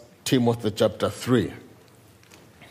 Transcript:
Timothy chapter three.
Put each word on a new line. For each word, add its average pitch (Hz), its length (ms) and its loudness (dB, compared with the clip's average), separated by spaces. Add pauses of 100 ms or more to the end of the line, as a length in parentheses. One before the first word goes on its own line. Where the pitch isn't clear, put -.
(240)
Timothy 117 480 2
chapter 101 360 0
three. 98 420 0 (1200)